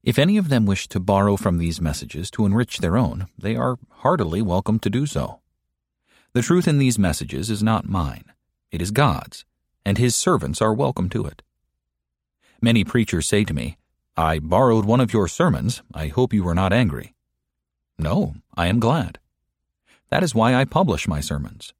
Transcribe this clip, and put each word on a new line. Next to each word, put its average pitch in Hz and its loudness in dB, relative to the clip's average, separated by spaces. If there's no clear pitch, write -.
If - 2
any 175 4
of 190 0
them 120 4
wish 98 0
to - -6
borrow 101 4
from 90 0
these 82 -2
messages 76 -6
to 107 0
enrich 107 0
their 87 0
own, 95 -2
they 104 -4
are 123 -2
heartily 110 0
welcome 101 0
to 104 -2
do 127 -2
so. - -6
The 123 0
truth 175 2
in 151 2
these 127 2
messages 82 -2
is 104 -4
not 110 0
mine. 87 -4
It 85 -4
is 92 -4
God's, 113 0
and 101 0
His 120 2
servants - 0
are 110 4
welcome 107 -2
to 110 -4
it. - -14
Many 117 4
preachers 98 0
say 104 2
to 90 -4
me, 62 -6
"I 80 0
borrowed 107 2
one 117 2
of 117 0
your 104 2
sermons. 113 -2
I 78 -6
hope 123 0
you 104 2
were 87 0
not 95 2
angry." 85 0
No, 80 -2
I 85 0
am 104 2
glad. 113 0
That 185 2
is 147 -4
why 117 4
I 131 2
publish 143 -2
my 76 -4
sermons. 71 -8